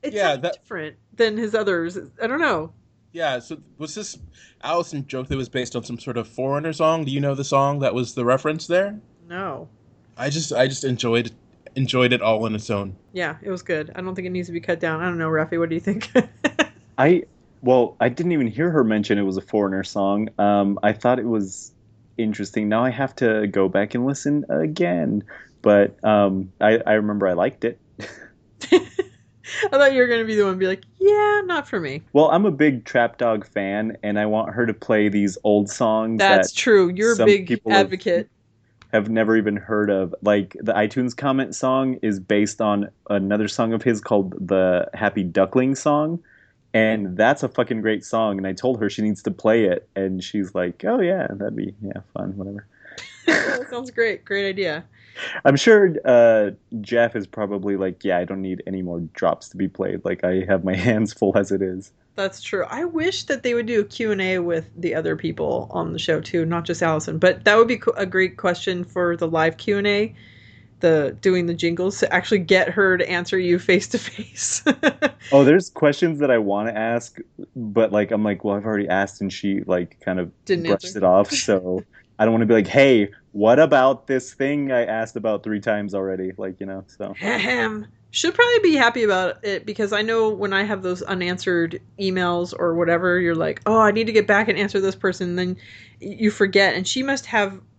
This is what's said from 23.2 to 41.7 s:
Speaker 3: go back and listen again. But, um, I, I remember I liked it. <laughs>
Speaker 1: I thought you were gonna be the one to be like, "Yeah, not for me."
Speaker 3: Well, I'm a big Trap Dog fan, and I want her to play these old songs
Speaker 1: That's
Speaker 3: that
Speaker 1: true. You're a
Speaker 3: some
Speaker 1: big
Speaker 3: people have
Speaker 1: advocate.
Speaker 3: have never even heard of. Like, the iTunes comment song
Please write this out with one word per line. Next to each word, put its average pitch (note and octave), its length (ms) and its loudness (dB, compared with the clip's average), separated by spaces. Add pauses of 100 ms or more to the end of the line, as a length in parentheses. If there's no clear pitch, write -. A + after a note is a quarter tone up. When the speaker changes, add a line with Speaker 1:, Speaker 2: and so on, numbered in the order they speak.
Speaker 3:
go F#2+ 200 0
back G2 260 -2
and B2 120 -2
listen C#3+ 420 -2
again. D#3+ 760 -2 (360)
But, G2+ 440 4
um, G2 560 2
I, A2 260 4
I G#2 60 2
remember G#2 340 0
I F#2 60 2
liked F2+ 320 -2
it. A#2 160 -4 (100)
<laughs> - 100 -20 (680)
Speaker 1:
I - 1000 -2
thought C4+ 220 6
you C4 80 4
were B3 60 6
gonna A#3 180 0
be A3 120 -2
the G#3 80 4
one F#3+ 80 0
to F#3 60 -4
be F#3 100 0
like, - 160 -4 (160)
"Yeah, G#4 460 4
not E4 200 -2
for G3+ 140 -4
me." D3 220 -6 (100)
Speaker 3:
Well, - 180 6
I'm F#3 160 4
a F#3 60 2
big C#3 320 2
Trap - 340 0
Dog A2+ 260 0
fan, G#2 600 -4
and G#2 160 -2
I G#2 60 0
want G#2+ 280 -2
her A#2+ 120 0
to A2+ 60 -4
play G#2+ 360 0
these G2+ 340 0
old G#2 260 4
songs A2 520 0
Speaker 1:
That's G3 320 4
Speaker 3:
that - 40 -8
Speaker 1:
true. F#3+ 380 4
You're A3 200 2
a - 20 -2
Speaker 3:
some A3 100 4
Speaker 1:
big F#3+ 220 4
Speaker 3:
people A#2+ 240 -2
have G3 140 6
Speaker 1:
advocate. F3+ 420 -2 (640)
Speaker 3:
have A2 180 0
never A2+ 260 4
even G#2 200 0
heard G#2 340 0
of. F#2+ 320 0
Like, G2+ 380 2
the G#2+ 140 -2
iTunes A2 420 0
comment C3+ 400 -2
song C3 460 0